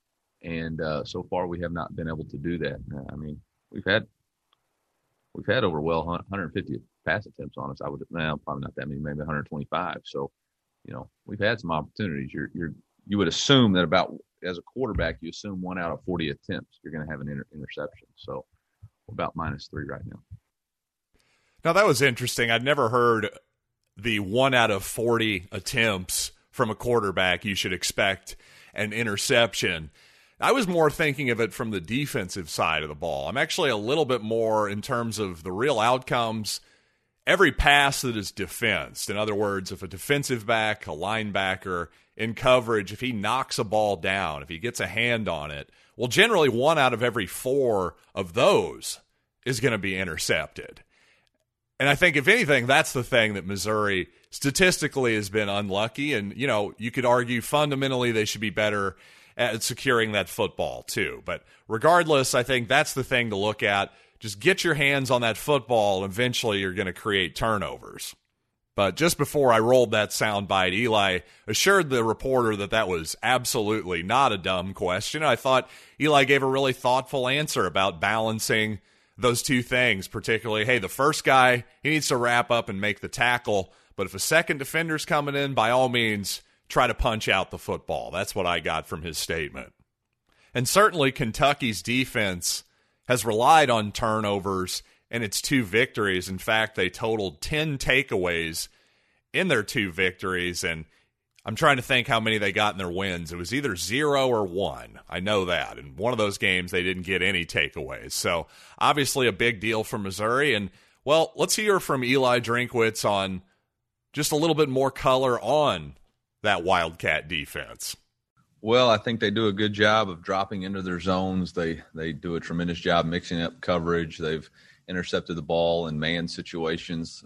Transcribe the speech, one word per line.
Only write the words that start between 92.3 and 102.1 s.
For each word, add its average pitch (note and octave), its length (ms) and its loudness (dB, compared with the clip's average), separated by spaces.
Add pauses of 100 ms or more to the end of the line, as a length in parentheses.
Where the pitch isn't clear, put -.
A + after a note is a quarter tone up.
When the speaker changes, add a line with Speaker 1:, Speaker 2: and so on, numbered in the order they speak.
Speaker 2:
has B2 160 2
relied B2+ 460 6
on G#2+ 200 2
turnovers G2+ 920 -2 (280)
in A#2 120 -4
its G#2 180 -4
two C3 240 0
victories. G2 640 0
In F#2+ 100 -6
fact, A2 380 0
they F#2 140 0
totaled A2 500 -4
ten D3+ 380 -4
takeaways F2 880 0 (640)
in F#3 160 0
their A#2+ 140 4
two G2+ 280 -2
victories, F2+ 720 -2
and D#2+ 220 -4 (600)
I'm A2 80 -6
trying C#3+ 220 4
to B2 60 -4
think B2 240 0
how A#2 140 2